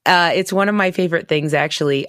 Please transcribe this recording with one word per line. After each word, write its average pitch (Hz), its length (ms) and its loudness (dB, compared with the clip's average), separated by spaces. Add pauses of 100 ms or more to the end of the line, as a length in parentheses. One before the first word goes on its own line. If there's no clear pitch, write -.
Uh, 175 300 4
it's 190 180 -2
one 196 160 2
of 208 60 -2
my 190 160 0
favorite 175 360 -2
things, 151 280 0
actually. 143 540 -2